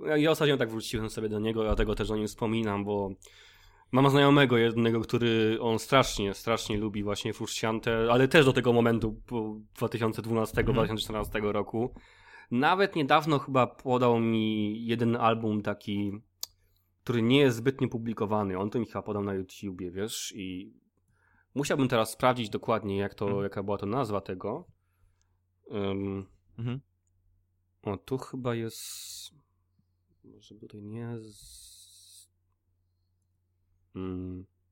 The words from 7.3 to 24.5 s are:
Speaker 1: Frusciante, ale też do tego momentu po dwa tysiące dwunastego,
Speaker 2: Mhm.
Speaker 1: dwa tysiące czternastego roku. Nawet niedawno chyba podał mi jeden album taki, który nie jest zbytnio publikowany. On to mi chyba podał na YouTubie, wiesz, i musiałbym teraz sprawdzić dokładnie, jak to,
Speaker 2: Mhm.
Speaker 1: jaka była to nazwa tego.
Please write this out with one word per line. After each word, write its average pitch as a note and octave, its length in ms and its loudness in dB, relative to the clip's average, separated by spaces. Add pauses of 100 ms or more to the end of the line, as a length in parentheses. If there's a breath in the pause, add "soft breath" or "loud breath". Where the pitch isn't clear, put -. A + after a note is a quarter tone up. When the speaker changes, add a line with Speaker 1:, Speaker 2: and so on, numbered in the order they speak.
Speaker 1:
Frusciante, A2+ 800 -2
ale B2+ 160 6
też D3 180 8
do C3 80 6
tego B2 200 4
momentu A#2 520 2
po G#2+ 300 -6 (200)
dwa A2+ 140 -2
tysiące A2+ 320 -2
dwunastego, A2+ 500 0
Speaker 2:
Mhm. - 40 2
Speaker 1:
dwa A2+ 80 4
tysiące G#2+ 200 -2
czternastego G#2+ 480 -4
roku. A2 420 -4 (580 loud breath)
Nawet F3 440 2
niedawno D3+ 440 4
chyba C3 280 2
podał B2 520 2
mi A2 680 0
jeden A#2 300 2
album A2+ 460 0
taki, G2+ 500 -4 (920)
który A#2+ 180 0
nie B2 180 6
jest C3 180 4
zbytnio B2+ 300 -2
publikowany. G#2+ 720 -2
On G#2 100 -2
to B2 100 -4
mi A2 60 -2
chyba G2+ 160 -8
podał G#2 220 -4
na G2+ 100 -4
YouTubie, F#2+ 580 -8
wiesz, F#2+ 440 -8
i F#2+ 380 -10 (840)
musiałbym C#3+ 320 0
teraz A2+ 240 0
sprawdzić B2 380 0
dokładnie, G#2 480 -2
jak G2 180 -4
to, G#2+ 100 -6
Speaker 2:
Mhm. G2+ 180 -2
Speaker 1:
jaka G2 200 -6
była G2+ 140 -4
to G2+ 80 -8
nazwa G#2 360 -2
tego. G#2 460 -8 (1080)